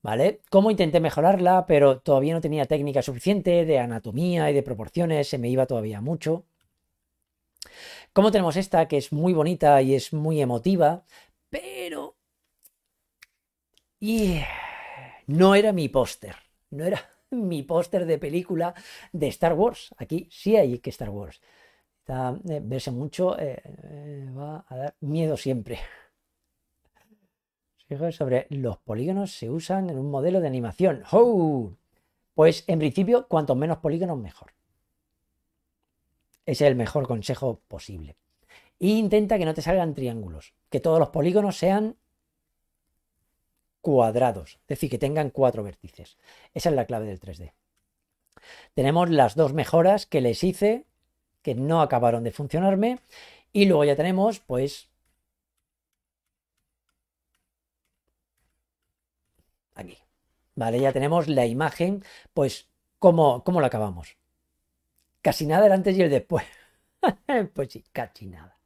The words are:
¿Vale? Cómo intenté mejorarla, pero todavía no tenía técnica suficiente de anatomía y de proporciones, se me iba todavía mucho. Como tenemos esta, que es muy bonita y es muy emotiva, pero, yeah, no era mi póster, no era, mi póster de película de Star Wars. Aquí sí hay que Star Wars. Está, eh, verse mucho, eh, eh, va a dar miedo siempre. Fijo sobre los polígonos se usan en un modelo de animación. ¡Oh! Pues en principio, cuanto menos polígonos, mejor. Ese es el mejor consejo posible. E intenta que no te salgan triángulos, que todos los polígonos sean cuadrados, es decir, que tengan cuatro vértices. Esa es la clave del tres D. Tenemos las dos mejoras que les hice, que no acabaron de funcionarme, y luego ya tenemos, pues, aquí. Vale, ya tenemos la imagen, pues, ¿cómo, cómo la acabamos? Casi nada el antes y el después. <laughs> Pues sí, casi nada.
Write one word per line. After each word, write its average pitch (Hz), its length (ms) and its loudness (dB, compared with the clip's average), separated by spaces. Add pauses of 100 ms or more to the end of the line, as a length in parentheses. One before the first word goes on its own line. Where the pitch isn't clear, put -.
¿Vale? 123 400 -2 (100)
Cómo 196 200 6
intenté 175 300 2
mejorarla, 180 640 4
pero 139 320 6
todavía 143 340 2
no 165 80 -2
tenía 151 260 -2
técnica 143 360 0
suficiente 175 640 0
de 151 160 2
anatomía 127 680 -2
y 147 60 0
de 139 80 2
proporciones, 143 680 -2
se - 80 -6
me 120 120 -4
iba 127 180 2
todavía 110 340 -4
mucho. 160 440 -4 (1700)
Como 202 180 6
tenemos 185 240 2
esta, 180 320 0
que 151 120 0
es - 140 -6
muy 160 200 0
bonita 156 500 4
y 131 140 2
es - 160 -4
muy 156 280 -2
emotiva, 156 640 2 (460)
pero, 147 640 -12 (1800)
yeah, 202 480 0 (800)
no 185 300 6
era 208 160 4
mi 165 160 -2
póster, 107 480 -2 (340)
no 147 140 -10
era, - 260 -4 (260)
mi 175 260 -4
póster 170 440 -2
de 160 120 0
película 170 560 -4 (380)
de 147 160 -2
Star 165 260 0
Wars. 220 440 -2
Aquí 165 320 -8
sí - 260 0
hay 131 220 4
que 131 120 -10
Star 110 200 -10
Wars. 101 300 -14 (600)
Está, 127 380 -8 (100)
eh, 151 140 -6
verse 131 280 -8
mucho, 151 480 -4
eh, 139 260 -8
eh, 147 720 -16
va 147 320 -14
a 131 80 -14
dar 139 240 -10
miedo 156 360 -2
siempre. 123 420 -6 (2000)
Fijo 151 240 -6
sobre 131 380 -2
los 127 280 -6
polígonos 180 540 -4
se - 180 -12
usan 180 400 -4
en 139 80 -6
un 139 120 -6
modelo 156 300 0
de 160 80 -2
animación. 127 640 -2
¡Oh! 165 600 2 (600)
Pues 156 320 4
en 165 120 -2
principio, 190 500 0
cuanto 151 260 0
menos 156 240 -2
polígonos, 160 400 -4
mejor. - 340 -16 (1900)
Ese 147 180 0
es 139 60 8
el 127 60 0
mejor 123 300 -2
consejo 120 640 -6
posible. 82 480 -16 (600)
E 180 100 0
intenta 214 500 2
que 180 60 0
no 160 100 0
te 156 80 -6
salgan 170 320 0
triángulos, 113 600 -10 (160)
que 131 100 -2
todos 160 180 2
los 147 120 2
polígonos 180 460 0
sean 202 400 0 (1800)
cuadrados, 117 840 2
es - 60 -20
decir, 139 220 -6
que 127 80 -6
tengan 147 320 -2
cuatro 123 320 0
vértices. - 560 -16 (360)
Esa - 160 -2
es 151 40 0
la 123 120 0
clave 110 200 -6
del 98 140 -12
tres 85 180 -16
D. 85 160 -18 (1200)
Tenemos 160 360 2
las 135 240 4
dos 147 200 2
mejoras 165 520 2
que 147 140 -2
les 120 240 -2
hice, 208 420 0 (560)
que 127 120 -4
no 147 260 0
acabaron 117 440 2
de 117 80 -4
funcionarme, 190 680 -2 (520)
y 202 140 4
luego 156 180 6
ya 143 120 4
tenemos, 190 440 0
pues, 131 500 -6 (4000)
aquí. - 240 -18 (560)
Vale, 113 260 -2
ya 139 120 2
tenemos 147 360 -2
la 131 180 2
imagen, 160 580 -4 (300)
pues, - 340 -4 (300)
¿cómo, 156 460 4
cómo 180 160 0
la 131 80 2
acabamos? 101 480 -6 (1040)
Casi 151 240 -2
nada 175 200 4
el 196 60 8
antes 190 240 2
y 190 60 4
el 165 80 4
después. 143 340 0 (580)
<laughs> - 520 -2
Pues - 180 -6
sí, - 200 -18
casi - 340 -10
nada. 87 400 -20